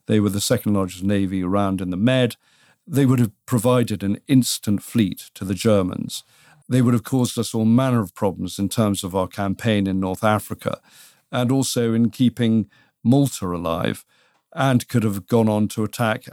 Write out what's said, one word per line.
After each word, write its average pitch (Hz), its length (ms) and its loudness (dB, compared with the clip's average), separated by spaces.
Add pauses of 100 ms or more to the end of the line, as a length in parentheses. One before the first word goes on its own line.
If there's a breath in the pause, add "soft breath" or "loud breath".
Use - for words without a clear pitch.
They 110 120 2
were 101 120 2
the 101 100 -2
second 117 340 0
largest 92 300 -4
navy 98 400 -2
around 95 360 0
in 90 100 -6
the 85 60 -4
Med. 123 380 2 (540 soft breath)
They 139 180 2
would 127 140 4
have 110 120 0 (140)
provided 117 560 0
an 101 240 -2
instant 117 560 0
fleet - 520 -2
to - 100 -14
the 95 100 -4
Germans. 98 680 -2 (440 soft breath)
They 127 140 2
would 120 100 4
have 120 120 0
caused 123 340 -2
us 110 160 -4
all 113 100 0
manner 120 360 4
of 92 160 -8
problems 92 420 -4
in 98 100 -2
terms 101 360 0
of 90 100 -6
our 92 140 -2
campaign 101 580 -2
in 95 140 -2
North 92 240 -4
Africa - 560 -2 (500 soft breath)
and 123 220 0
also 120 420 0
in 113 160 2
keeping 113 580 2 (360 soft breath)
Malta 131 420 2
alive, 82 580 -4 (520)
and 131 300 2
could 120 160 0
have 98 240 -4
gone 113 220 2
on 107 180 0
to 107 160 -4
attack 110 500 -4